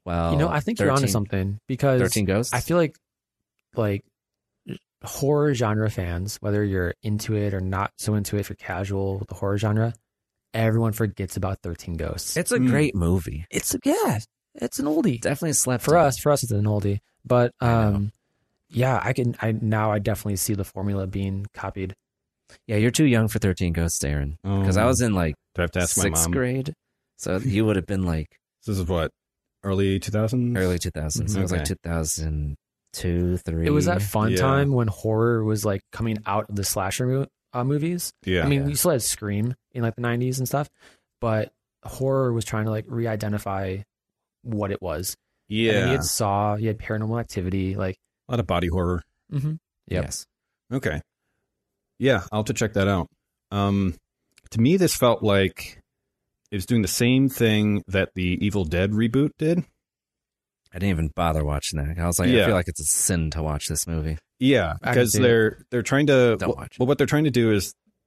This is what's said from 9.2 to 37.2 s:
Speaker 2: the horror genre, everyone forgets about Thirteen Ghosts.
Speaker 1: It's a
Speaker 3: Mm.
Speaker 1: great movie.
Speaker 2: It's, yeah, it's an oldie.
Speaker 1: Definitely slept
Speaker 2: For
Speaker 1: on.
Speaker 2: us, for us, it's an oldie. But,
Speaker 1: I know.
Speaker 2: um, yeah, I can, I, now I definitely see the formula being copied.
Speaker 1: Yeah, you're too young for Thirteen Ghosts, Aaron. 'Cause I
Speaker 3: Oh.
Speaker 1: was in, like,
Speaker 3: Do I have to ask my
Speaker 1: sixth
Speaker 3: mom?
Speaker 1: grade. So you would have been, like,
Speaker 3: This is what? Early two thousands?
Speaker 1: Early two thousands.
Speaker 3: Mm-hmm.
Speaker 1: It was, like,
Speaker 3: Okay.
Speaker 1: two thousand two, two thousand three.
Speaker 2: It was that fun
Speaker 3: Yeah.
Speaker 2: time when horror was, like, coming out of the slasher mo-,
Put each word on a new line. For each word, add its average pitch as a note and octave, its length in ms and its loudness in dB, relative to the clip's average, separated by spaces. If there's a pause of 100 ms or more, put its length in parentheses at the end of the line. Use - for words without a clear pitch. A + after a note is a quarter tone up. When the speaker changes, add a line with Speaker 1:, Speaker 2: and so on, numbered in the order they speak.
Speaker 2:
the - 60 -12
horror G2+ 240 -2
genre, A2 340 0 (640)
everyone A2+ 380 2
forgets G2+ 440 -4
about F#2+ 260 -4
Thirteen E2+ 340 -8
Ghosts. - 400 -6
Speaker 1:
It's E3+ 160 -2
a - 60 0
Speaker 3:
Mm. B2+ 120 2
Speaker 1:
great C#3+ 240 2
movie. E2+ 560 0
Speaker 2:
It's, - 340 -4
yeah, D#4+ 340 2 (360)
it's - 240 -6
an - 80 -2
oldie. D3+ 340 2
Speaker 1:
Definitely C#3+ 340 -2
slept B2+ 300 0
Speaker 2:
For D3 120 6
Speaker 1:
on. E3 100 6
Speaker 2:
us, C3 120 0
for D3 140 2
us, D3 100 2
it's A#2 100 -4
an G#2 120 2
oldie. G#2 360 0 (240)
But, B2 360 4
Speaker 1:
I B2 60 0
know. A#2 220 4
Speaker 2:
um, G2+ 240 0 (580)
yeah, B2 320 2
I B2 100 -2
can, A#2+ 280 0
I, A2+ 120 0
now A2 400 0
I G#2+ 60 2
definitely G2+ 380 -2
see G#2+ 180 -2
the F#2+ 100 -4
formula G2 420 -4
being G2 480 -4
copied. F#2+ 400 -8 (720)
Speaker 1:
Yeah, A2 100 0
you're A2 140 4
too D#3 160 4
young A2+ 220 4
for G#2+ 100 -2
Thirteen F#2 340 2
Ghosts, E2 320 0
Aaron. D2 400 -2
'Cause G2 320 2
I G#2+ 80 4
Speaker 3:
Oh. - 20 4
Speaker 1:
was B2+ 140 2
in, A#2 140 2
like, E2 200 0 (200)
Speaker 3:
Do F2+ 80 -2
I - 20 2
have E2 80 -2
to F#2 80 0
ask F2 180 0
my F#2+ 60 2
Speaker 1:
sixth E2 200 0
Speaker 3:
mom? E2+ 80 -2
Speaker 1:
grade. C3 420 -2 (440)
So - 200 -4
you G#2+ 280 0
would G#2+ 100 4
have F2 100 -2
been, F#2+ 180 -2
like, D#2+ 240 -2 (380)
Speaker 3:
This G2+ 120 -2
is F2+ 100 -2
what? E2 220 0 (520)
Early G2 380 2
two - 100 -8
thousands? A#2 460 0
Speaker 1:
Early F2+ 220 0
two F2 120 -4
thousands. D#2 420 -4
Speaker 3:
Mm-hmm. G2 60 -2
Speaker 1:
It G2 40 0
was, F2+ 100 -2
like, F2 80 0
Speaker 3:
Okay. D2+ 80 -4
Speaker 1:
two F2+ 160 -4
thousand D#2 720 -4 (360)
two, - 100 -12
two F2+ 340 0
thousand - 80 -6
three. E2 220 -2
Speaker 2:
It D#2+ 40 2
was - 160 2
that F2 160 0
fun G#2+ 300 0
Speaker 3:
Yeah. A#2 60 2
Speaker 2:
time C#3 340 2
when A#2+ 160 2
horror A2 560 0
was, G#2+ 200 0
like, G2+ 180 -2 (100)
coming A2+ 340 -4
out G2+ 240 -2
of G#2 60 -4
the G2+ 80 -2
slasher G2 420 -4
mo-, C3 200 0 (260)